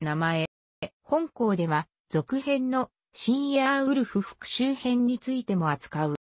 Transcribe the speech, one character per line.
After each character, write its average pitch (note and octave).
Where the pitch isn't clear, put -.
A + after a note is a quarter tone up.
名 D3+
前。 E3
本 D#4+
校 A3
で E3+
は、 D#3+
続 E3
編 C4
の B3+
新 C#4
エ C4+
ア C#4
ウ C4+
ル C4
フ G3+
復 -
讐 C4
編 B3
に A#3+
つ -
い B3+
て G3
も E3
扱 D3+
う。 D3